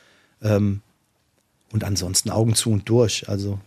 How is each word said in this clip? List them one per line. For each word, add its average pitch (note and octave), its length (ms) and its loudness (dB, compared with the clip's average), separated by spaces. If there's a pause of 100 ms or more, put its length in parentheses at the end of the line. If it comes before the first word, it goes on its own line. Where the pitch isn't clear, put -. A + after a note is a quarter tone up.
(420)
Ja. G#2+ 140 2
Ähm, G2+ 260 0 (920)
und G#2+ 100 0
ansonsten F#2+ 460 -2
Augen A2 240 2
zu - 180 0
und G2 160 0
durch. A2+ 400 2
Also G2+ 400 -4